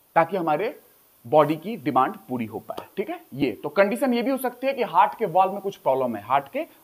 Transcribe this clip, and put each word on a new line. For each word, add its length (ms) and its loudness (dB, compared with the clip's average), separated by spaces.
ताकि 200 2
हमारे 380 0
body 300 4
की 200 -8
demand 400 0
पूरी 180 -4
हो 120 -8
पाए, 280 -12
ठीक 140 -6
है। 100 -10
ये 180 -2
तो 160 -8
कंडीशन 460 2
ये 80 0
भी 80 -2
हो 60 0
सकती 300 -6
है 60 0
कि 100 -2
heart 360 2
के 80 -2
वॉल 240 2
में 100 -8
कुछ 160 -8
problem 400 0
है, 60 -10
heart 260 0
के 180 -6